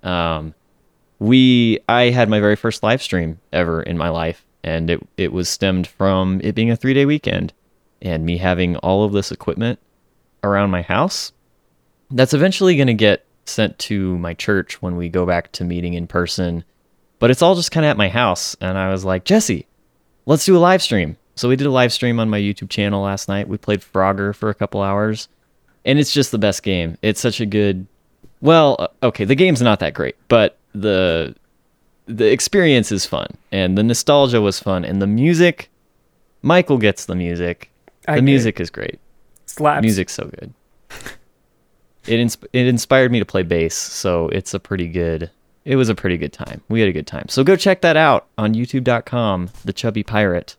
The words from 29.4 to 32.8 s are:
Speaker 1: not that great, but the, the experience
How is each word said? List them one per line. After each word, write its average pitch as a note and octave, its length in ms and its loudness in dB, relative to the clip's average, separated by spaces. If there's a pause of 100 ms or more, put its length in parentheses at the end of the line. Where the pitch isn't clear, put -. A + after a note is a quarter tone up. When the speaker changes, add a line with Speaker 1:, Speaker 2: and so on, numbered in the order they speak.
Speaker 1:
not A2+ 180 4
that D2+ 160 -4
great, C2+ 200 -4 (120)
but A2 300 4 (180)
the, F#2 580 0 (720)
the A2 260 2
experience C3+ 600 2